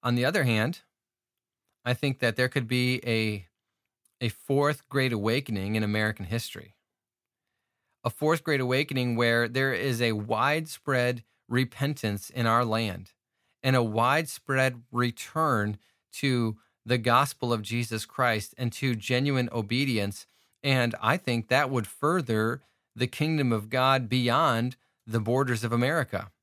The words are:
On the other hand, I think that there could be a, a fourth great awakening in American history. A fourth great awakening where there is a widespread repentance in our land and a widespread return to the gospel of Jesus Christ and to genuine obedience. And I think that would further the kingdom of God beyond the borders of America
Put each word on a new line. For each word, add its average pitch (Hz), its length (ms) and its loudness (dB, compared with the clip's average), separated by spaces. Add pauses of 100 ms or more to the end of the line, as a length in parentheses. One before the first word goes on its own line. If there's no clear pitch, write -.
On 120 140 0
the 123 80 2
other 156 220 2
hand, 117 360 2 (1000)
I 123 100 0
think 135 260 -2
that 117 180 0
there 127 100 2
could 123 200 -4
be 123 380 0
a, 110 420 -2 (760)
a 120 80 0
fourth 143 580 0
great 131 240 0
awakening 110 640 -2
in 110 80 0
American 107 420 -2
history. 98 500 -8 (1300)
A 127 40 2
fourth 156 360 0
great 143 160 0
awakening 127 560 0
where 117 320 2
there 135 240 0
is 117 280 -2
a 117 120 2
widespread 123 1120 -2 (260)
repentance 123 800 -2
in 123 160 -4
our 117 180 4
land 110 480 -4 (500)
and 131 140 2
a 123 80 4
widespread 131 1040 0
return 120 880 -2 (360)
to 120 440 0 (280)
the 123 120 0
gospel 123 540 2
of 113 100 0
Jesus 110 440 -4
Christ 117 520 -2
and 120 160 -2
to 127 220 -2
genuine 127 560 0
obedience. 113 760 -2 (360)
And 127 380 2
I 120 160 2
think 117 300 -2
that 135 220 2
would 120 180 -2
further 127 720 0 (340)
the 123 120 0
kingdom 151 440 0
of 107 180 -2
God 131 380 2
beyond 123 680 2 (280)
the 113 140 0
borders 120 440 0
of 117 100 -2
America 120 580 -2 (120)